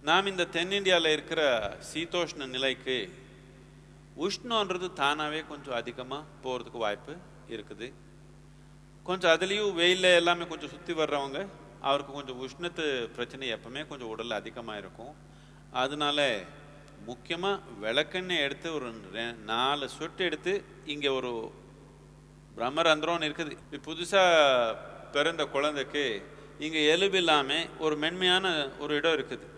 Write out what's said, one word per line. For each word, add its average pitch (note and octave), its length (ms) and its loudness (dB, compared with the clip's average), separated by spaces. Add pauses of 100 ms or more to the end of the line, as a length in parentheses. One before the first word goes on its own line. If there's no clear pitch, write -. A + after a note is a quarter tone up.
நாம் G3 240 4
இந்த F3 160 -2 (100)
தென்னிந்தியால F3+ 580 4
இருக்கிற D#3+ 240 -2 (500)
சீதோஷ்ண D#3 640 -4
நிலைக்கு C3 440 -2 (1300)
உஷ்ணன்றது G3 640 -2 (140)
தானாவே D3+ 480 0
கொஞ்சம் C#3 320 -6
அதிகமா B2+ 380 -8 (220)
போறதுக்கு A#2+ 440 -4
வாய்ப்பு G#2 280 -6 (400)
இருக்குது. G#2+ 320 -12 (1200)
கொஞ்சம் F3+ 260 4
அதுலயும் G3 460 2
வெயில்ல F3+ 400 6
எல்லாமே E3+ 320 2
கொஞ்சம் D#3 220 -10
சுத்தி - 260 -10
வர்றவங்க, C#3+ 400 0 (480)
அவருக்கு C#3 280 0
கொஞ்சம் B2+ 280 -10
உஷ்ணத்து E3+ 420 -6 (300)
பிரச்சனை B2 400 -6
எப்பவுமே A#2 340 -10
கொஞ்சம் B2 240 -10
உடல்ல A2+ 280 -4
அதிகமா A2+ 400 -10
இருக்கும். A2+ 300 -16 (720)
அதனால D3 440 0 (840)
முக்கியமா E3+ 420 -4 (300)
விளக்கெண்ணெய் D#3 640 -2
எடுத்து C#3 220 -6 (100)
ஒரு B2+ 100 -6 (300)
ரெ-, A#2 180 -6 (160)
நாலு C3+ 360 0 (100)
சொட்டு D#3+ 320 -6
எடுத்து, E3 240 -2 (400)
இங்க C#3+ 240 0
ஒரு B2 160 -4 (1200)
பிரம்மரந்திரம்னு D3+ 720 2
இருக்குது, D3 240 -4 (120)
இப்ப C#3+ 240 -10
புதுசா F3 340 4 (920)
பிறந்த D3+ 280 2 (100)
குழந்தைக்கு C#3+ 480 0 (640)
இங்க D#3 140 0 (140)
எலும்பு F#3+ 280 4
இல்லாம D3+ 360 4 (260)
ஒரு D3+ 200 2
மென்மையான F3+ 500 2 (300)
ஒரு D3 60 -2 (100)
இடம் E3 180 4
இருக்குது. A#2+ 280 -8 (100)